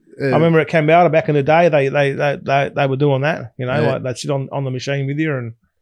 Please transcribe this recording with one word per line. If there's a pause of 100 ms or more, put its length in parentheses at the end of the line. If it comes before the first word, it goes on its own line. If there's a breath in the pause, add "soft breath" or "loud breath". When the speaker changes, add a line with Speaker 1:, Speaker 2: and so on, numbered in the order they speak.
(200)
Speaker 1:
uh,
Speaker 2:
I
remember
at
Cambalda
back
in
the
day,
they,
they,
they,
they,
they
were
doing
that,
you
know,
Speaker 1:
Yeah.
Speaker 2:
like,
they'd
sit
on,
on
the
machine
with
you
and, (280)